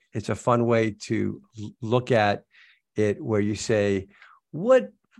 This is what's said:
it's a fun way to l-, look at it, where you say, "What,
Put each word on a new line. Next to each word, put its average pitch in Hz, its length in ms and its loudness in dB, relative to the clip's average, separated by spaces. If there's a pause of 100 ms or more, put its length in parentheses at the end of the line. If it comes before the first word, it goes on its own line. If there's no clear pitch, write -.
(140)
it's 107 160 -8
a 107 60 0
fun 120 300 0
way 113 360 2
to 101 400 -4 (180)
l-, 104 120 -12 (100)
look 123 300 0
at 104 320 2 (520)
it, 104 260 0
where 107 200 -2
you 104 140 -2
say, 101 520 0 (440)
"What, 208 400 2 (280)